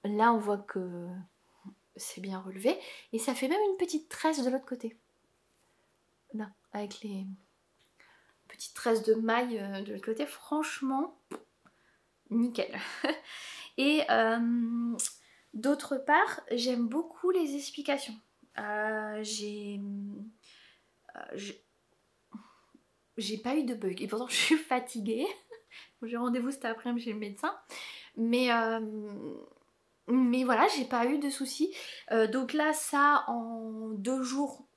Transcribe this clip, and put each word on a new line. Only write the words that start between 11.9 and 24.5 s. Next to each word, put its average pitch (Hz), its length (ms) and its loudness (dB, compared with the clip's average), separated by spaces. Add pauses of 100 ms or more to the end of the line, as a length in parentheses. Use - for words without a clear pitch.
nickel. 233 480 0 (260)
<laughs> - 760 -6
Et, 294 320 4
euh, 233 880 2 (560)
d'autre 277 440 0
part, 311 440 4 (100)
j'aime 240 360 0
beaucoup 330 440 -2
les 320 240 2
explications. 277 600 -4 (440)
Euh, 214 640 -2
j'ai, 208 560 -6 (1400)
euh, - 40 -12 (140)
j'ai, - 300 -12 (1500)
j'ai 214 200 -4
pas 247 180 -2
eu 302 80 4
de 247 100 0
bug, 190 280 -4
et - 60 -4
pourtant 226 200 -4
<laughs> - 20 -14
je - 60 -2
suis - 220 6